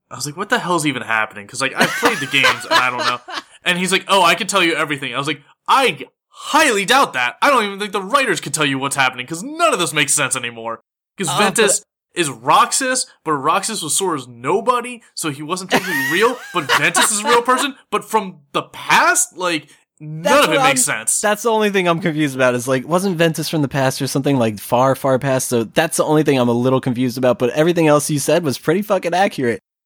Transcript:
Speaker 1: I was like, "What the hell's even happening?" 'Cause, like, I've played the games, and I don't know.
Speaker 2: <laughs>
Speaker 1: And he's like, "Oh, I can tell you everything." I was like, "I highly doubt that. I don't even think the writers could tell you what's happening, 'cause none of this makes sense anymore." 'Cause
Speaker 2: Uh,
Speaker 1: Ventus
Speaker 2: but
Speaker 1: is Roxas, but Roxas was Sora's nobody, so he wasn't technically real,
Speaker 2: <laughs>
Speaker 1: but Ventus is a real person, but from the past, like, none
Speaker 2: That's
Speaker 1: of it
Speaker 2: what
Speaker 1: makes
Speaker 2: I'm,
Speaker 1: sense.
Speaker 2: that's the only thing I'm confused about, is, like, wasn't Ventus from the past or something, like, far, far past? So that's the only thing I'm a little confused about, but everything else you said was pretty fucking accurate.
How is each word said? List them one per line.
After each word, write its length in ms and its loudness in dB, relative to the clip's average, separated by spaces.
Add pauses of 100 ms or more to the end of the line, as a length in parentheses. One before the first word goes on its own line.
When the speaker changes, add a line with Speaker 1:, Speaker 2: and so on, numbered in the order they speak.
(120)
Speaker 1:
I 40 -14
was 100 -8
like, 120 -10
"What 120 -10
the 100 0
hell's 260 -2
even 180 -2
happening?" 420 -2
'Cause, 160 -10
like, 140 -2
I've 140 0
played 300 -2
the 80 -4
games, 380 0
and 80 -2
I 160 2
don't 100 -6
know. 280 -2
Speaker 2:
<laughs> 160 -10 (220)
Speaker 1:
And 120 0
he's 140 -2
like, 160 0
"Oh, 160 4
I 120 6
can 120 -6
tell 160 2
you 100 2
everything." 400 -4
I 40 -4
was 100 -4
like, 140 -4 (260)
"I 320 2 (300)
highly 560 0
doubt 280 2
that. 280 -2
I 80 4
don't 160 2
even 120 -8
think 140 -6
the 100 -4
writers 380 0
could 140 -8
tell 120 0
you 140 0
what's 160 -4
happening, 320 0
'cause 160 -8
none 300 0
of 60 -2
this 140 -2
makes 200 0
sense 240 0
anymore." 420 -8 (380)
'Cause 100 -6
Speaker 2:
Uh, 100 -2
Speaker 1:
Ventus 420 2 (340)
Speaker 2:
but 80 -4
Speaker 1:
is 80 -2
Roxas, 760 0 (200)
but 80 -2
Roxas 500 -2
was 140 -4
Sora's 320 -4
nobody, 720 -2 (120)
so 160 -6
he 140 -10
wasn't 280 -8
technically 420 -2
real, 320 2
Speaker 2:
<laughs> 80 -18
Speaker 1:
but 240 -4
Ventus 340 2
is 80 -4
a 80 -8
real 140 4
person, 340 0 (160)
but 140 -4
from 340 -4 (140)
the 100 -2
past, 720 0
like, 320 -4 (300)
none 240 -12
Speaker 2:
That's 240 4
Speaker 1:
of 60 0
it 40 2
Speaker 2:
what 60 2
Speaker 1:
makes 240 2
Speaker 2:
I'm, 120 -4
Speaker 1:
sense. 200 -4
Speaker 2:
that's 240 -2
the 80 0
only 180 2
thing 200 0
I'm 100 2
confused 360 -2
about, 200 4
is, 100 -4
like, 220 0
wasn't 300 0
Ventus 320 0
from 120 0
the 60 2
past 340 -2
or 60 -2
something, 300 0
like, 220 0
far, 360 2
far 240 0
past? 300 -2
So 160 2
that's 320 0
the 80 2
only 180 4
thing 160 4
I'm 100 4
a 40 2
little 280 2
confused 360 -2
about, 220 2
but 100 2
everything 380 2
else 220 4
you 100 0
said 260 0
was 120 -2
pretty 260 0
fucking 300 -2
accurate. 460 0 (260)